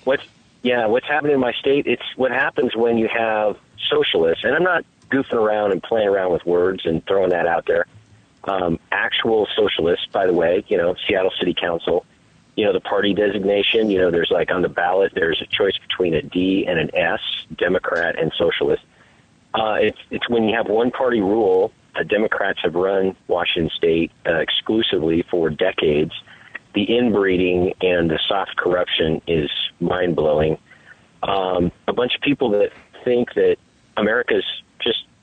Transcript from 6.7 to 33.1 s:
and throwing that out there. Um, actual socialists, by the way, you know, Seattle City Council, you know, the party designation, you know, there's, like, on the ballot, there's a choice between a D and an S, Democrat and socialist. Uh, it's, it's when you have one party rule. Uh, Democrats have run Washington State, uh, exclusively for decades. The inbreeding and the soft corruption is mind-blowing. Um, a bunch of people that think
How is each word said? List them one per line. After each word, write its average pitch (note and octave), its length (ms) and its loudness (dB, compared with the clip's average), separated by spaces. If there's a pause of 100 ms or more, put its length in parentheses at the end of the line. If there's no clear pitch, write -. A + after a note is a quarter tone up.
and D#2+ 200 -2
throwing G2 240 2
that E2+ 160 2
out E2 200 0
there. E2+ 200 0 (580)
Um, F2+ 340 -2 (140)
actual A2 540 0 (100)
socialists, F#2 540 0
by G2 160 0
the F#2 60 2
way, F2 360 2
you G#2 80 0
know, F2 180 0 (120)
Seattle F#2 320 0
City F2 160 -2
Council, F2 500 -2 (520)
you G#2+ 80 0
know, G2+ 80 2
the F2 80 0
party G2+ 340 0
designation, G2+ 760 2
you F#2+ 80 2
know, F#2 120 4
there's, E2+ 200 0
like, E2 200 2
on F2 120 0
the E2 60 0
ballot, F2 460 0
there's E2 280 0
a - 40 -10
choice G2 320 0
between F2 360 -2
a D2+ 80 0
D F#2 440 0
and - 120 -2
an D2+ 160 -4
S, F2+ 260 0 (360)
Democrat F2 640 -2
and D#2+ 200 -2
socialist. D#2 440 0 (720)
Uh, A2 260 -2
it's, G#2+ 180 0 (120)
it's - 180 -6
when A#2 160 2
you G#2+ 120 0
have A2+ 120 -2
one A#2 220 2
party A#2+ 300 0
rule. G2 520 2 (220)
Uh, F#2 80 -4
Democrats G2+ 600 0
have D#2+ 120 -2
run F#2+ 400 0 (140)
Washington F2 480 0
State, E2 340 2 (160)
uh, E2+ 100 0
exclusively F2 920 0
for E2+ 200 0
decades. D#2+ 640 0 (640)
The G2+ 80 0
inbreeding F#2+ 960 2
and F2 300 2
the D2+ 80 -2 (100)
soft F#2+ 280 -4
corruption F2 720 -2
is D#2+ 200 0 (320)
mind-blowing. D#2 800 0 (640)
Um, F#2 480 0 (180)
a G2+ 40 -2
bunch B2 240 0
of - 40 -8
people C3+ 300 0
that G2+ 220 2 (320)
think B2 300 0